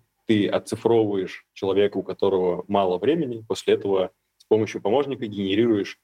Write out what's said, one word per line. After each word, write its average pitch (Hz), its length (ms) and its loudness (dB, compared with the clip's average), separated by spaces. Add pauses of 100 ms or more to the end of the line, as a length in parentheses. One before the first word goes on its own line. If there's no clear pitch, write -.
(260)
ты 104 220 2
оцифровываешь 101 1040 -2
человека, 98 440 0
у 95 40 -2
которого 92 680 -2
мало 98 300 2
времени, 120 500 -2
после 101 280 0
этого 95 340 -2 (280)
с - 80 -20
помощью 107 360 0
помощника 123 460 0
генерируешь 101 760 0